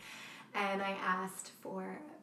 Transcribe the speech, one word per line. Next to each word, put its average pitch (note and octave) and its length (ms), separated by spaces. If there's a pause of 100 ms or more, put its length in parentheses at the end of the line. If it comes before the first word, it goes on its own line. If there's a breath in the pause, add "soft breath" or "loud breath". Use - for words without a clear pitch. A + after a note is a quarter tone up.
(540 loud breath)
And G3 280
I G3 80 (120)
asked F#3+ 580
for F#3+ 400 (220)